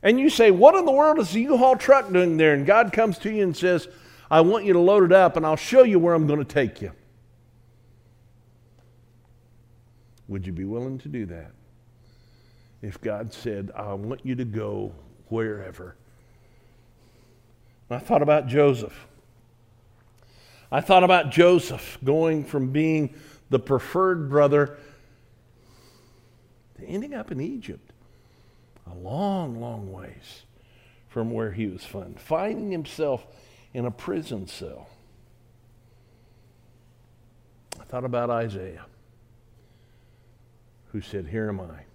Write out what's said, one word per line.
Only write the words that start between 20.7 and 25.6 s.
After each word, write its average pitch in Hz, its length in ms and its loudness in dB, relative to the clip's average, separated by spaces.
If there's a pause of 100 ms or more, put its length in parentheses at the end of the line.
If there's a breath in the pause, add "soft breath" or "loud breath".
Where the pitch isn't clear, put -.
I 131 100 -2
thought 185 220 6
about 175 280 2
Joseph 175 720 2
going 156 400 0
from 135 280 -6
being 156 440 -2 (340 loud breath)
the 135 80 0
preferred 160 720 -2
brother 143 480 2 (2000 loud breath)